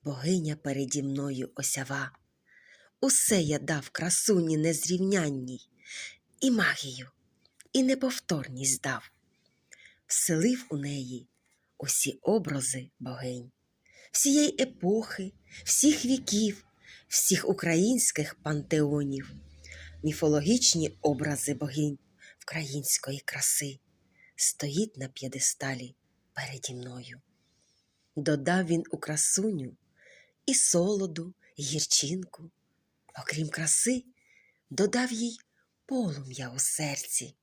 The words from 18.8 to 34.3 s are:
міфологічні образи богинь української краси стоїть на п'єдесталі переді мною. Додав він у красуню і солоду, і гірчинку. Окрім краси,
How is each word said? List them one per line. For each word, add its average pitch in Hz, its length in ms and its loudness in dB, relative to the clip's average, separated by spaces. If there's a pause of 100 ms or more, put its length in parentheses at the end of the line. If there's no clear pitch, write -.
міфологічні 156 1000 2
образи 147 540 0
богинь 147 440 -2 (440)
української 143 800 -4
краси - 580 -2 (580)
стоїть 156 600 -2
на 131 120 -8
п'єдесталі 131 840 -4 (380)
переді 135 420 -10
мною. 123 460 -12 (960)
Додав 156 500 2
він 165 240 2
у - 80 -6
красуню 151 760 -2 (680)
і 262 80 2
солоду, 180 800 2 (220)
і 147 60 -10
гірчинку. 156 880 -2 (720)
Окрім 151 260 -4
краси, 226 560 0 (680)